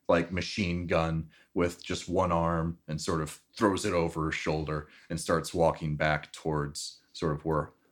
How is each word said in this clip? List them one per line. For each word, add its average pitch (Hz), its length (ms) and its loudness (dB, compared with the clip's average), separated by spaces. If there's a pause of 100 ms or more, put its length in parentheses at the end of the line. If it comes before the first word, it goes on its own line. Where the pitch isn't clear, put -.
like, 85 220 4
machine 87 560 -2
gun 82 420 2 (260)
with 87 280 0
just - 260 -6
one 90 220 2
arm 82 560 2
and 78 140 -4
sort 85 200 0
of 76 200 -6 (160)
throws 101 280 4
it 104 80 0
over 82 340 0
her 78 40 -2
shoulder 78 560 -2 (240)
and 82 100 -4
starts 80 320 0
walking 80 440 2
back 76 360 0
towards 73 680 -4 (120)
sort 80 220 -2
of 73 100 -8
where 78 280 -2 (200)